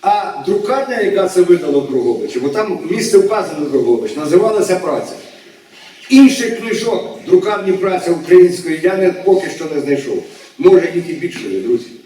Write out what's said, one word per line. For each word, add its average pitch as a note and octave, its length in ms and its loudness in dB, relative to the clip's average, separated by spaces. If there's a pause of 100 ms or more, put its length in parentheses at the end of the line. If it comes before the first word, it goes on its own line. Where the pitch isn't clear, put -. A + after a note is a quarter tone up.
А - 440 -2
друкарня, B3 560 -2
яка F#3+ 280 0
це F3+ 120 2
видала D#3+ 380 2
в C3 120 -6
Дрогобичі, A#2+ 480 -4
бо C3+ 100 -2
там G3 300 -4 (120)
місце G#3+ 260 2
вказано F3+ 480 0
Дрогобич, A#2+ 500 -2
називалася F#3 600 0
«Праця». D#3 380 -6 (960)
Інших B3 500 6
книжок - 680 -4
друкарні F#3+ 440 2
«Праця» F3+ 400 -2
української E3+ 720 4
я F#3 140 0
не, F#3 140 0
поки F#3 440 0
що E3 100 -10 (100)
не C#3 60 -2
знайшов. C3 420 -4 (340)
Може, E3 380 4
їх E3+ 140 -6
і D#3 40 -6
більше - 380 -10
є, F#3+ 80 -4
друзі. A#2+ 280 -4 (180)